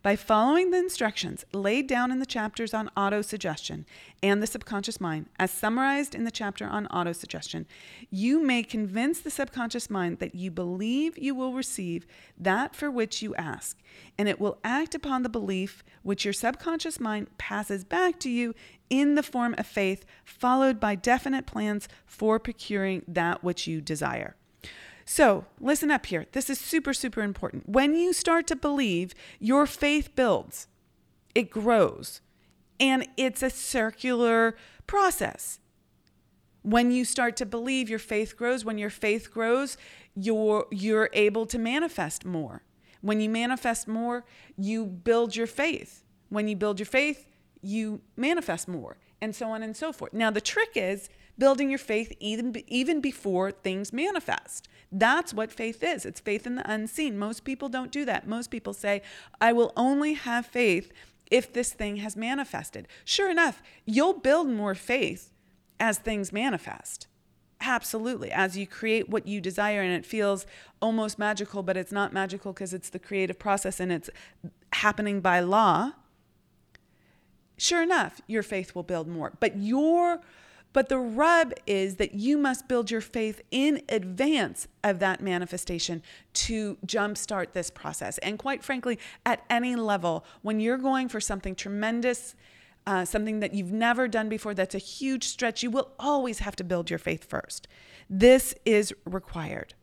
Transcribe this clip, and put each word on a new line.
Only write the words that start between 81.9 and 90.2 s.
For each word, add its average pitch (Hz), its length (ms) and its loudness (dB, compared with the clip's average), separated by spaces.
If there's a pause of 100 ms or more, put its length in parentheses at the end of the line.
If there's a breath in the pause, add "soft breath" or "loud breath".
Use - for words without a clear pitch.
that - 180 -2
you 247 240 2
must 269 300 0
build 240 200 0
your 226 120 -2
faith 220 500 -4
in 277 380 2
advance 202 800 0 (160)
of 196 160 2
that 190 200 0
manifestation 175 840 -4 (300 loud breath)
to 214 420 -2 (100)
jumpstart 202 680 -2
this 175 140 -4
process. - 500 -8
And 202 200 -4
quite 277 240 -4
frankly, 247 340 -4 (300 loud breath)
at - 240 0
any 240 240 2
level, 202 500 0 (180 loud breath)